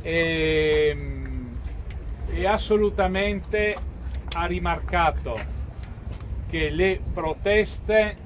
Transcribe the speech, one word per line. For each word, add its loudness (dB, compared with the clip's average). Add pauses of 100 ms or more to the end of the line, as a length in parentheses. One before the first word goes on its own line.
E, 4 (1400)
e 2
assolutamente 2 (580)
ha 0
rimarcato 0 (1080)
che 0
le 2 (140)
proteste 2 (100)